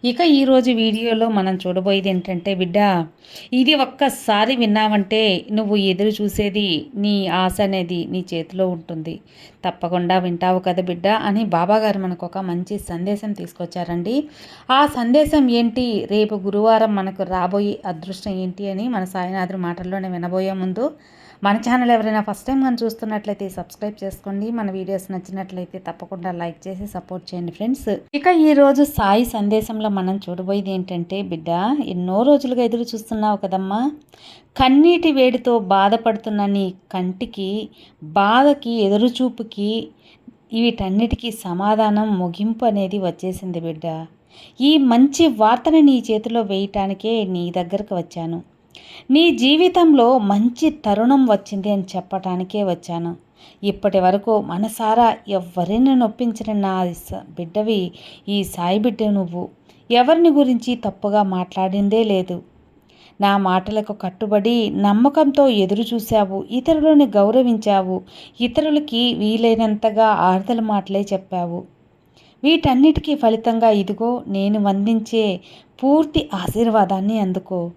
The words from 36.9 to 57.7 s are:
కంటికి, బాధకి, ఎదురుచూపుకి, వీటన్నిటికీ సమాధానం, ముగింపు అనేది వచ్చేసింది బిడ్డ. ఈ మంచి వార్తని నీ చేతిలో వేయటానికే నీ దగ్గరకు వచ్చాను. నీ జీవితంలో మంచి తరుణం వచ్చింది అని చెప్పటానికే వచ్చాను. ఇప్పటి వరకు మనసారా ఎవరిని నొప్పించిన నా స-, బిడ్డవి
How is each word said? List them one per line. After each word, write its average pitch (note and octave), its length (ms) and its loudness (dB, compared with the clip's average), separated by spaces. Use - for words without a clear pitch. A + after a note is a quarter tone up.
కంటికి, G3 760 -6
బాధకి, A#3 680 2
ఎదురుచూపుకి, A3+ 1160 0
వీటన్నిటికీ A3+ 800 0
సమాధానం, G#3 880 0
ముగింపు G3+ 460 -4
అనేది G3+ 340 0
వచ్చేసింది F#3 600 -6
బిడ్డ. D#3+ 460 -8
ఈ D4 180 6
మంచి C4+ 480 4
వార్తని B3 560 4
నీ C4 280 6
చేతిలో A3 300 -2
వేయటానికే G3 840 -2
నీ F3 320 -4
దగ్గరకు F#3+ 400 -4
వచ్చాను. E3+ 540 -8
నీ E4 200 6
జీవితంలో C#4+ 880 4
మంచి A3+ 520 0
తరుణం B3 560 2
వచ్చింది G3+ 440 0
అని G3 140 0
చెప్పటానికే F#3 680 -4
వచ్చాను. E3+ 520 -6
ఇప్పటి G3 360 0
వరకు G3+ 420 2
మనసారా A3 760 0
ఎవరిని G3 680 0
నొప్పించిన A3+ 640 -2
నా F#3 340 -2
స-, - 380 -14
బిడ్డవి F#3 600 -4